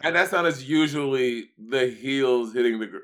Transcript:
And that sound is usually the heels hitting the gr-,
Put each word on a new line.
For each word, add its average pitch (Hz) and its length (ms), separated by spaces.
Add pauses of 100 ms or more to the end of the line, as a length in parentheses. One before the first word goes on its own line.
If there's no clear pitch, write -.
And 165 100
that 175 140
sound 175 180
is 139 220
usually 139 800 (100)
the 127 300
heels 123 640
hitting 120 260
the 107 80
gr-, 95 180